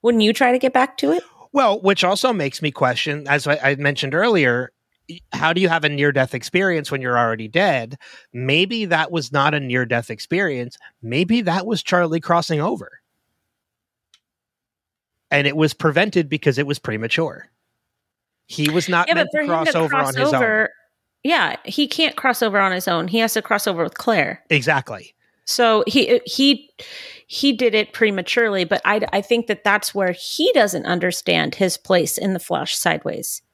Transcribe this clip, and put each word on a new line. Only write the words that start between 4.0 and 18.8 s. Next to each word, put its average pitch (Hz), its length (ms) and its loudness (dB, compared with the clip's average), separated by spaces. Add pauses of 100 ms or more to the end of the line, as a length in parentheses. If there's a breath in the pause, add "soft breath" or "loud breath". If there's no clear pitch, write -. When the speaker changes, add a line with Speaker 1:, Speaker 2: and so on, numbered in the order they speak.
Speaker 2:
earlier, 147 560 2 (380)
y-, 170 100 -14 (140)
how 156 200 0
do 180 80 0
you 180 80 2
have 165 140 0
a 151 60 0
near-death 139 440 0
experience 170 580 -2
when 139 100 -4
you're 123 160 0
already 113 300 0
dead? 135 500 0 (360 loud breath)
Maybe 175 520 0
that 165 260 0
was 139 200 -4
not 147 220 2
a 147 60 -2
near-death 123 520 -2
experience. 135 680 -6 (240 loud breath)
Maybe 175 400 0
that 185 260 -2
was 226 160 -2
Charlie 170 380 0
crossing 170 380 0
over. 185 420 -6 (2250)
And 143 160 2
it 143 80 0
was 156 180 2
prevented 165 560 2
because 131 280 0
it 143 100 0
was 143 120 -4
premature. 113 680 -4 (1000)
He 151 220 -2
was 170 180 0